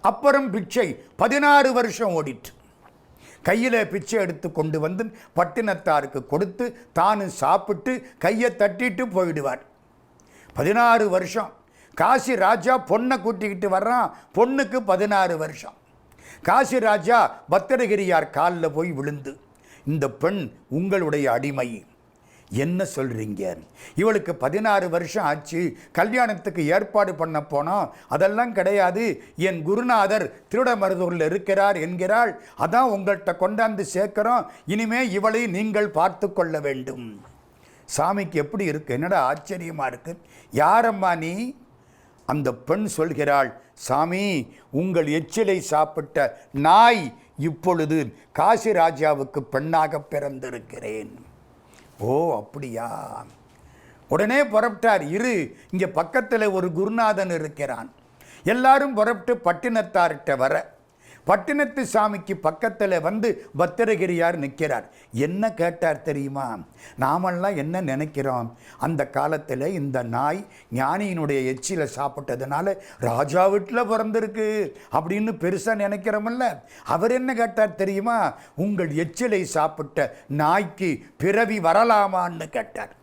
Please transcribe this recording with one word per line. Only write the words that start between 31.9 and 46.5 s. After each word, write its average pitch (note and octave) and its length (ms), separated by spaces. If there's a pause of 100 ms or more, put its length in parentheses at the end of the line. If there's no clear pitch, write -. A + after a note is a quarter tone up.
அதான் A#3 360
உங்கள்கிட்ட F#3+ 460
கொண்டாந்து G#3 540
சேர்க்கிறோம். G#3+ 520 (200)
இனிமே A3+ 420
இவளை G#3+ 380
நீங்கள் G#3 420
பார்த்து G3 440
கொள்ள E3 280
வேண்டும்." B2+ 600 (760)
சாமிக்கு F3 360
எப்படி D#3+ 320
இருக்கு? D3+ 300
"என்னடா D3+ 380
ஆச்சரியமா E3 540
இருக்கு, D#3 320 (340)
யாரம்மா F#3+ 640
நீ?" F#3 380 (720)
அந்த C3 260
பெண் F#3+ 440
சொல்கிறாள், C#3+ 560 (220)
"சாமி, E3+ 800 (160)
உங்கள் E3 360
எச்சிலை F3+ 520
சாப்பிட்ட D3+ 800 (140)